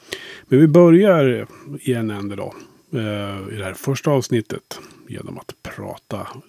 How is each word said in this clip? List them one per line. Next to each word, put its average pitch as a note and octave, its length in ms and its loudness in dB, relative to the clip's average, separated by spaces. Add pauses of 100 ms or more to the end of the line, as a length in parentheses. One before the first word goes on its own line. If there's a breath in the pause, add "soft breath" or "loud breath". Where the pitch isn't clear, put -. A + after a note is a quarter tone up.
(480 loud breath)
Men C3 120 6
vi D#3+ 60 8
börjar E3 800 6 (340 loud breath)
i B2+ 140 -4
en A2+ 160 -4
ände G2+ 260 -10
då, - 180 -12 (380 loud breath)
eh, G2+ 640 -8
i - 20 -12
det G2+ 80 -10
här F#2+ 100 -10
första - 360 -4
avsnittet - 680 -4 (300 loud breath)
genom - 300 -14
att - 240 -20
prata - 640 -14 (200)